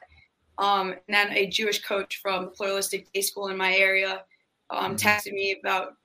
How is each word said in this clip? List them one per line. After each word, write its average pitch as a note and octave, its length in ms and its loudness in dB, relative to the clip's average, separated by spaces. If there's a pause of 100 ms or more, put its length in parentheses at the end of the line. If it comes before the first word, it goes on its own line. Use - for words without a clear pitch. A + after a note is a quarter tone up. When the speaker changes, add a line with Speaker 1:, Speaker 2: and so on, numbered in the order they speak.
(580)
Speaker 1:
Um, G3 340 2
and - 160 -12
then G3+ 240 4
a G3 160 2
Jewish G#3 340 -2
coach - 400 -4
from F#3 220 -2
the F#3 80 -10
Pluralistic G3 600 -4
Day G3 100 -2
School G3 260 -4
in F#3+ 80 -4
my F#3+ 180 2
area, F#3+ 500 2 (460)
um, F#3+ 240 -2
Speaker 2:
Mm-hmm. G#3 140 2
Speaker 1:
texted G#3 240 2
me G3 260 -2
about F#3+ 460 -2